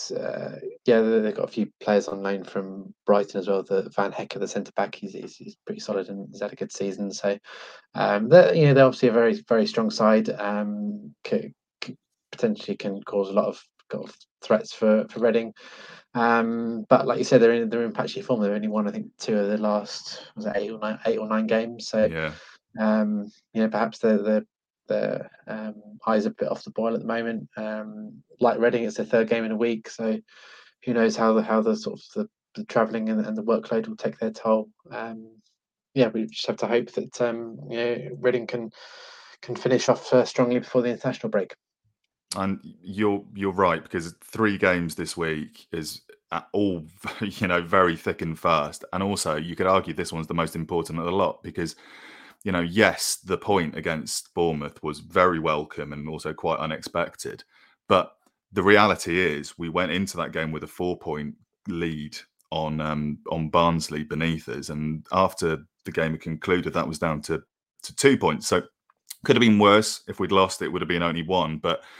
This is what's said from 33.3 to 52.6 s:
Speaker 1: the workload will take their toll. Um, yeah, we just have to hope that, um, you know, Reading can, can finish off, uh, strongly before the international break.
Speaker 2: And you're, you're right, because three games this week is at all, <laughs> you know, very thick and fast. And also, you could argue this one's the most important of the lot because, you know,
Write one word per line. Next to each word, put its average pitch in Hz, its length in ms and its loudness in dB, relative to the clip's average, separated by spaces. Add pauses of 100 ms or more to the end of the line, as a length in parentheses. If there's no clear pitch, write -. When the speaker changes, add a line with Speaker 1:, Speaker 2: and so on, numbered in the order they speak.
Speaker 1:
the 107 60 -6
workload 110 460 0
will 110 80 -10
take 110 220 -6
their 110 120 -4
toll. 110 380 0 (220)
Um, 113 500 -12 (540)
yeah, 123 140 4
we 110 180 -2
just - 200 -8
have 113 120 -4
to 113 80 -2
hope 120 260 0
that, - 300 -6
um, 117 360 -4 (120)
you 117 60 -6
know, 117 220 -2 (200)
Reading 123 280 0
can, 117 240 -6 (720)
can 123 160 -8
finish 123 320 0
off, - 240 2
uh, 123 120 6
strongly 123 340 0
before 120 240 -2
the 120 80 0
international 120 400 -6
break. 101 240 -2 (840)
Speaker 2:
And 98 240 -2 (220)
you're, 101 420 0 (100)
you're 98 180 -2
right, 87 300 4
because 85 320 -6 (100)
three 104 340 2
games 90 380 2
this 82 200 -6
week 78 560 -6
is 80 300 -8 (300)
at 82 200 -6
all, 95 320 0 (220)
<laughs> - 140 -10
you 101 260 -6
know, 87 160 0
very 87 340 4
thick - 240 -6
and 80 180 -6
fast. 76 540 0
And 92 100 -4
also, 92 340 -2
you 80 200 -8
could 92 120 0
argue 87 260 2
this 85 180 -6
one's 80 140 -6
the 87 80 -8
most 82 220 -2
important 82 420 -4
of 82 60 -6
the 87 80 -4
lot 92 320 -2
because, 87 320 -8 (680)
you 104 80 -4
know, 90 100 0